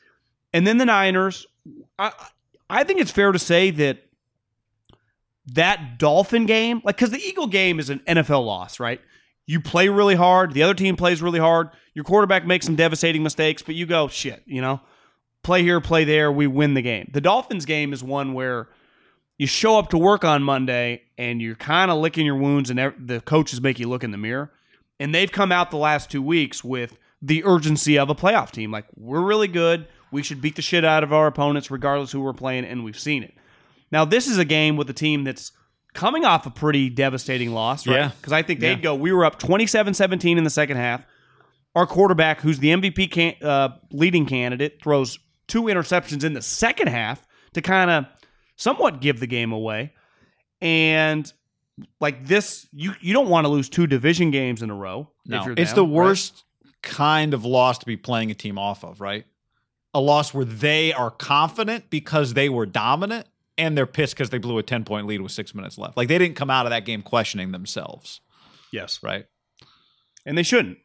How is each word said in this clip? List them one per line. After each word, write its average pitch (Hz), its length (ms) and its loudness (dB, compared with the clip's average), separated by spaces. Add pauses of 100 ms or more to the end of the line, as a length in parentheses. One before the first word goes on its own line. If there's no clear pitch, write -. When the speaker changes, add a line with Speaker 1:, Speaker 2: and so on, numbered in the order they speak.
(520)
Speaker 1:
And 170 140 2
then 226 120 4
the 262 60 4
Niners, 190 600 0 (520)
I, 202 140 -4 (580)
I 233 140 2
think 381 160 0
it's 202 100 0
fair 202 220 4
to 180 60 2
say 175 320 4
that 147 340 -2 (1500)
that 160 440 0
Dolphin 190 460 4
game, 220 400 2
like, 202 140 0
'cause 240 120 4
the 262 80 -6
Eagle 370 280 -6
game 185 340 0
is 135 80 -6
an 139 180 -6
N 170 120 2
F 156 100 0
L 139 160 2
loss, 92 340 -8
right? 123 220 -6 (460)
You 156 160 -2
play 180 260 2
really 202 260 4
hard, 180 380 4
the 139 100 2
other 190 120 4
team 190 200 0
plays 175 280 0
really 170 160 0
hard, 165 320 4 (240)
your 151 100 -10
quarterback 190 420 6
makes 180 200 2
some 160 100 0
devastating 160 460 2
mistakes, 156 400 -2
but 160 120 -10
you 170 120 -6
go, 160 220 0
"Shit, 123 360 -10
you 131 160 -8
know, 131 220 -4 (600)
play 180 200 2
here, 175 180 4
play 160 240 2
there, 151 260 2
we 143 160 2
win 143 280 2
the 131 80 0
game." 113 320 -6
The 143 80 -2
Dolphins 190 420 0
game 147 300 -2
is 123 100 -12
one 135 300 -6
where 127 340 -6 (720)
you 139 80 -2
show 220 320 2
up 202 120 0
to 170 80 2
work 190 240 4
on 151 200 2
Monday 127 600 -2 (120)
and 120 240 -6
you're 113 140 -8
kinda 175 400 0
licking 160 320 0
your 143 100 0
wounds 139 320 0
and 127 100 -4
ev-, 135 280 -4
the 120 160 -6
coaches 147 400 0
make 127 160 0
you 117 100 -6
look 123 160 -6
in 113 60 -6
the 101 80 -10
mirror. 123 340 -6 (480)
And 143 140 -4
they've 185 180 0
come 190 180 0
out 175 200 2
the 160 80 -8
last 151 320 0
two 143 100 -6
weeks 151 420 -2
with 123 360 -8 (240)
the 156 220 0
urgency 151 540 4
of 139 120 2
a 151 40 2
playoff 180 360 0
team. 107 200 -8
Like, 107 140 -8 (120)
"We're 131 260 -4
really 208 260 2
good. 170 400 0 (220)
We 143 120 -4
should 143 200 -8
beat 156 140 -2
the 160 60 -8
shit 170 220 0
out 156 180 4
of 147 100 -2
our 156 140 6
opponents 147 440 -2
regardless 139 420 -4
who 139 80 -6
we're 135 140 -6
playing," 127 320 -6
and 120 180 -10
we've 107 140 -14
seen 147 240 -4
it. - 100 -18 (580)
Now, 156 140 2
this 226 220 2
is 240 100 0
a 180 80 4
game 156 320 2
with 147 140 -4
a - 20 -10
team 147 320 -2
that's - 260 -10 (440)
coming 285 320 0
off 170 180 4
a 139 60 -12
pretty 143 400 0
devastating 127 640 -4
loss, 117 340 -4
right? 127 100 2
Speaker 2:
Yeah. 143 140 0 (100)
Speaker 1:
'Cause 139 140 -4
I 160 80 2
think 160 180 -4
they'd 165 120 0
Speaker 2:
Yeah. 185 100 -4
Speaker 1:
go, 156 120 -2
"We 151 180 -2
were 180 120 4
up 151 140 0
twenty-seven 202 560 0
seventeen 180 420 2
in 165 80 2
the 151 60 0
second 143 260 -2
half. 123 300 -4 (680)
Our 175 120 4
quarterback, 165 560 2
who's 147 160 0
the 143 120 4
M 180 120 2
V 190 80 0
P 185 160 0
can-, 170 340 0
uh, 139 280 0 (220)
leading 160 360 2
candidate, 127 560 -4
throws 139 360 0 (280)
two 226 160 -2
interceptions 175 600 -2
in 156 120 -2
the 113 80 -10
second - 460 -2
half 117 380 -6 (280)
to 165 80 -6
kinda 175 480 2 (460)
somewhat 233 440 0
give 135 200 0
the 127 60 -6
game 117 260 -4
away." 110 420 -6 (640)
And, 156 720 0 (640)
like, 131 280 -6
this, - 460 -2
you, 160 280 -8
you 180 140 0
don't 262 140 4
wanna 165 200 4
lose 143 220 0
two 175 160 2
division 156 440 2
games 127 320 -2
in 113 60 -8
a 104 60 -8
row 98 340 -10 (160)
if - 60 -16
Speaker 2:
No, 104 160 -6
Speaker 1:
you're 123 100 -8
Speaker 2:
it's 170 160 0
Speaker 1:
them, 120 40 2
Speaker 2:
the 196 80 6
Speaker 1:
right? 160 200 2
Speaker 2:
worst - 400 0 (380)
kind 151 500 0
of 117 140 -4
loss 127 320 4
to - 80 -16
be 117 100 -8
playing 113 340 -4
a 104 40 -8
team 101 240 -10
off 101 260 -8
of, 90 160 -18
right? 101 240 -8 (720)
A 147 60 2
loss 147 340 2
where 135 100 -2
they 147 480 0
are 123 180 -2
confident 202 800 0
because 147 460 -2
they 139 160 2
were 117 160 -2
dominant 151 600 -2 (300)
and 160 200 -2
they're 135 100 2
pissed - 300 -4
'cause 123 140 -4
they 127 80 -6
blew 117 200 -4
a 107 40 -4
ten-point 107 460 -6
lead 104 120 -6
with 95 120 -10
six - 200 -12
minutes 98 260 -14
left. 101 180 -10
Like, 123 100 0
they 160 120 2
didn't 175 180 0
come 139 120 -6
out 131 180 2
of 117 40 -2
that 117 140 -4
game 107 180 -8
questioning 101 480 -2
themselves. - 680 -14 (520)
Speaker 1:
Yes. 95 300 -10
Speaker 2:
Right? 101 240 -8 (1000)
Speaker 1:
And 147 140 -6
they 175 60 0
shouldn't, 135 400 -2